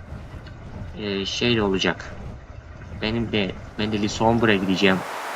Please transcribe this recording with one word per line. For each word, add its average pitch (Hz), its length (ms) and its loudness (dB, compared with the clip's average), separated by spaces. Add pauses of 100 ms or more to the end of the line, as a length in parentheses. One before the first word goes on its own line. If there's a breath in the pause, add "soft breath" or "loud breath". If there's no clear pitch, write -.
(960)
e, 101 280 -2
şey 120 300 2
de 113 60 4
olacak. 95 440 2 (960)
Benim 110 300 0
de, 104 200 2 (280)
ben 107 120 0
de 107 100 0
lise 107 220 0
on 113 180 6
bire 107 160 6
gideceğim 95 400 4 (380)